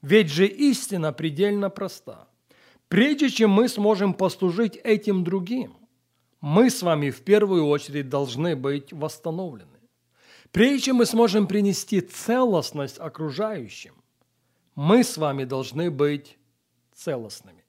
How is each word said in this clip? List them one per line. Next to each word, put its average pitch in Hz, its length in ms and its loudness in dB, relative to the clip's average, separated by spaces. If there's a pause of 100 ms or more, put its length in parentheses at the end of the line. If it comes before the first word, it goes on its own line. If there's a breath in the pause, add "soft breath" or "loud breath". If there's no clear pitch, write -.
Ведь 170 300 4
же 170 160 2
истина 202 640 -2
предельно 196 580 -2
проста. - 580 -14 (580 soft breath)
Прежде 277 420 4
чем 220 220 4
мы 214 180 4
сможем 202 460 0
послужить 185 720 -2
этим 214 400 0
другим, 190 500 -6 (640)
мы 190 300 4
с - 120 -8
вами 151 280 0
в - 120 -12
первую 190 440 2
очередь 147 440 -4
должны 139 440 -2
быть 139 380 -6
восстановлены. 156 880 -10 (720 soft breath)
Прежде 254 280 4
чем 262 160 0
мы 240 100 4
сможем 214 420 2
принести 202 520 0
целостность 180 1000 -2
окружающим, 160 920 -10 (800)
мы 190 300 4
с - 140 -6
вами 139 260 -4
должны 135 460 -4
быть 147 480 -2 (560)
целостными. 107 760 -12